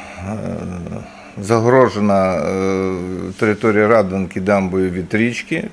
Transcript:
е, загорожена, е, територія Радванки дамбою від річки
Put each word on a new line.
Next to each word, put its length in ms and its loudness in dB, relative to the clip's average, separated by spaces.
е, 140 -8
загорожена, 920 4
е, 580 0
територія 500 2
Радванки 520 0
дамбою 500 0
від 240 -6
річки 580 -2